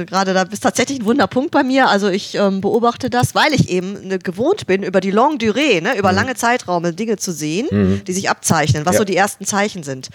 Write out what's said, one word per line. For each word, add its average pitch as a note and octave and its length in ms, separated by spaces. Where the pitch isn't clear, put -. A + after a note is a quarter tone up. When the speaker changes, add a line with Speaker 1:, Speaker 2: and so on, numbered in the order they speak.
Speaker 1:
gerade, F#3+ 260
da F#3 100
ist F#3+ 180
tatsächlich C4 380
ein G#3 60
Wunderpunkt B3 460
bei C#4+ 120
mir. C4 240
Also G3+ 220
ich, G3 260
ähm, G3 240
beobachte A3+ 500
das, A#3+ 260
weil C#4+ 180
ich - 160
eben, F#3 380
ne, F#3+ 120
gewohnt A3 480
bin, F#3+ 160
über F3+ 160
die F#3+ 120
Longue B3+ 260
Durée, A3 440
ne, G#3+ 160
über G3 120
Speaker 2:
Hm. F#3 60
Speaker 1:
lange B3 200
Zeiträume F3+ 580
Dinge G#3+ 240
zu - 140
sehen, D#3+ 380
Speaker 2:
Hm. G3 360
Speaker 1:
die F#3 80
sich F#3 160
abzeichnen, D3+ 560
was E3+ 80
Speaker 2:
Ja. G#2+ 60
Speaker 1:
so G#3 60
die F#3 100
ersten G3 300
Zeichen G3 380
sind. C3 320